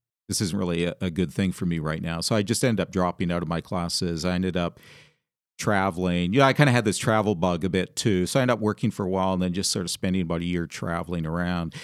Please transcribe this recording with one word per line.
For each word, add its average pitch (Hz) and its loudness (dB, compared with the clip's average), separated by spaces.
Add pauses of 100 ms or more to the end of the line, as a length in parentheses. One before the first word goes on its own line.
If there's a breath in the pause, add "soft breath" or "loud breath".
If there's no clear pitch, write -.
(280)
this 98 -4
isn't 95 0
really 87 0
a, 85 -2
a 92 -2
good 82 -2
thing 98 0
for 90 -4
me 85 0
right 78 -4
now. 85 -4
So 113 0
I 104 2
just 107 0
ended 117 2
up 87 -4
dropping 90 0
out 87 -2
of 80 -4
my 82 -2
classes. 85 -4
I 90 0
ended 90 -2
up 87 -2 (800 loud breath)
traveling. 90 0
You 127 4
know, 139 8
I 135 6
kinda 143 6
had 120 4
this 104 2
travel 107 2
bug 87 2
a 92 0
bit 90 -2
too. 92 2
So - 0
I 131 4
ended 123 2
up 107 -2
working 107 0
for - -4
a 90 -2
while 95 0
and 90 0
then 90 0
just 92 -2
sort - -2
of 85 -4
spending 92 0
about 85 -2
a 85 -4
year 87 -2
traveling 85 -4
around. 85 -2